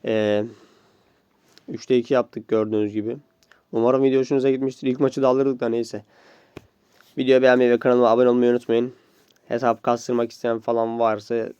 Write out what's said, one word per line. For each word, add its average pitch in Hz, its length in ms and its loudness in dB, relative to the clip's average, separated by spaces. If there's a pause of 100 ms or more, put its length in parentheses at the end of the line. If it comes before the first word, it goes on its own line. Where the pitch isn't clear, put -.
Ee, 107 400 0 (1200)
üçte - 300 -2
iki 120 160 -2
yaptık 117 340 -4
gördüğünüz 107 440 -2
gibi. 110 240 -6 (560)
Umarım 127 300 0
video 135 180 2
hoşunuza 135 300 0
gitmiştir. 135 360 -4
İlk 131 140 -2
maçı 135 220 0
da 131 60 2
alırdık 131 320 0
da 120 80 -4
neyse. 113 360 -6 (1120)
Videoyu 127 240 4
beğenmeyi 127 280 4
ve 120 80 2
kanalıma 123 300 2
abone 120 200 4
olmayı 123 240 2
unutmayın. 120 400 -2 (560)
Hesap 117 340 -2
kastırmak 120 500 -4
isteyen 117 260 -6
falan 117 400 -4
varsa 113 500 -4 (120)